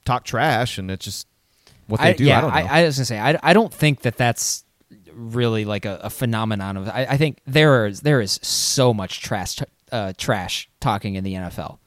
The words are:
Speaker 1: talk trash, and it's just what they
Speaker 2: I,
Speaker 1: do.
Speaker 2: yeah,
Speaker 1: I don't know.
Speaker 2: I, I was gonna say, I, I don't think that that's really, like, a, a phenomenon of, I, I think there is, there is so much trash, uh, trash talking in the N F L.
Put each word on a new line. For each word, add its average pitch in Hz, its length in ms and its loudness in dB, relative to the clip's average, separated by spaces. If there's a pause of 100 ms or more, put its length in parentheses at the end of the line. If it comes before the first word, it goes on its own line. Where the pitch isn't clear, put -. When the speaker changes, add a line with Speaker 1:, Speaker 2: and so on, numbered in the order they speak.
Speaker 1:
talk 123 200 -2
trash, 123 540 0
and 95 140 -8
it's 95 120 -10
just - 220 -12 (640)
what 110 120 0
they 160 100 6
Speaker 2:
I, - 20 6
Speaker 1:
do. 127 120 2
Speaker 2:
yeah, 135 140 6
Speaker 1:
I - 20 4
don't 151 100 2
know. 135 60 2
Speaker 2:
I, 156 260 4
I - 20 6
was 143 140 0
gonna 131 60 -2
say, 113 140 -4
I, 131 240 2
I 160 100 6
don't 214 220 4
think 151 280 0
that 120 140 -2
that's - 480 -2 (480)
really, 113 520 -2
like, 104 220 -4
a, 98 180 -6
a 107 60 -8
phenomenon 110 680 -2
of, 95 120 -8
I, 127 220 -4
I 143 60 2
think 143 300 0
there 135 400 4
is, 98 140 -6
there 143 200 2
is 101 220 -2
so - 520 2
much 95 280 -8
trash, 95 340 -8 (340)
uh, 101 260 -4
trash - 520 -4 (100)
talking 101 380 -2
in 95 80 -6
the 95 100 -6
N 92 80 -6
F 87 160 -10
L. - 280 -12